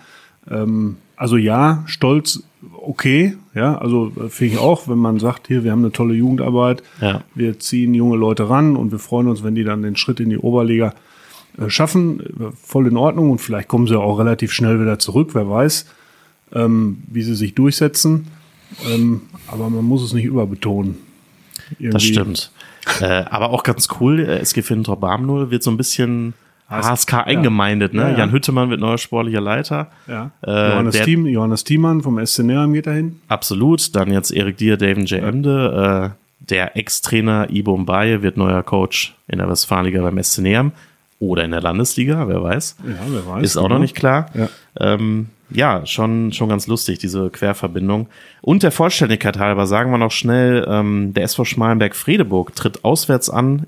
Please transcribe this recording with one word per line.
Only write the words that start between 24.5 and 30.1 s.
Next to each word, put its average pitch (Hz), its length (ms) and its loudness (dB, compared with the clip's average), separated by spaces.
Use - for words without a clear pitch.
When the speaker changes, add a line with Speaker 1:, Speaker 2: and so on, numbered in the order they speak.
Speaker 2:
G 110 80 -2
Fintrop 107 380 -2
Barmnol 127 500 -2
wird 120 140 -2
so 117 80 2
ein 110 40 0
bisschen 117 580 -2
Speaker 1:
H 107 100 -8
S 107 60 -2
K, 113 40 2
Speaker 2:
H 120 60 2
S - 120 -2
K 127 100 0
Speaker 1:
ja. 120 80 2
Speaker 2:
eingemeindet, 104 680 2
ne? 107 100 2
Speaker 1:
Ja, 139 80 2
ja. 120 80 0
Speaker 2:
Jan 104 120 4
Hüttemann 127 400 0
wird 117 80 -2
neuer 113 200 0
sportlicher 117 420 -2
Leiter. 147 480 -4
Speaker 1:
Ja. 120 240 -10